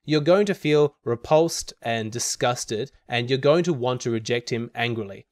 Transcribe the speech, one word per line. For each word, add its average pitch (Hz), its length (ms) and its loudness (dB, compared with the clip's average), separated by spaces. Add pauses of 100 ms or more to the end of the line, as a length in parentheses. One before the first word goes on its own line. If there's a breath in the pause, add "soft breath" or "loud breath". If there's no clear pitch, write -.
you're 151 160 0
going 180 280 4
to 196 80 -2
feel 147 480 2
repulsed 156 760 0
and 113 300 -4
disgusted, 120 800 -4 (160)
and 123 220 -2
you're 131 80 2
going 147 280 4
to 175 60 2
want 127 300 -2
to 123 100 -4
reject 117 380 -4
him 117 240 -6
angrily. 110 580 -6